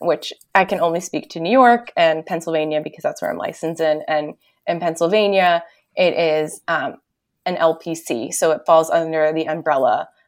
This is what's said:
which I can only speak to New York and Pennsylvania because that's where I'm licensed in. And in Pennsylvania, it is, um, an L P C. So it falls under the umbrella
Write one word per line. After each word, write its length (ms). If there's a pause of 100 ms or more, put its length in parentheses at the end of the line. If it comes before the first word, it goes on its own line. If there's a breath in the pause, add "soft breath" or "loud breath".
which 320 (220)
I 100
can 160
only 200
speak 300
to 100
New 120
York 440
and 300
Pennsylvania 560
because 200
that's 200
where 80
I'm 80
licensed 420
in. 280
And 260 (320)
in 140
Pennsylvania, 840 (320 soft breath)
it 200
is, 520
um, 300 (500)
an 100
L 200
P 180
C. 380
So 180
it 160
falls 240
under 420
the 140
umbrella 600 (200)